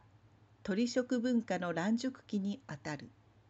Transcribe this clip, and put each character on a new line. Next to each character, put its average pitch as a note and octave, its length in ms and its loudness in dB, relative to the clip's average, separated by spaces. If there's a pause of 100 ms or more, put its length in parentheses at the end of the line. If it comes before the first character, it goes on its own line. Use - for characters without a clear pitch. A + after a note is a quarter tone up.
(640)
鳥 A3 260 2
食 B3 320 0
文 A#3+ 200 4
化 F#3 160 -2
の F3 140 -2
乱 F3+ 240 2
熟 C4 300 -4
期 G3+ 160 -2
に G3+ 260 -2
あ D#3 80 -8
た D3 220 -6
る。 B2+ 100 -14 (420)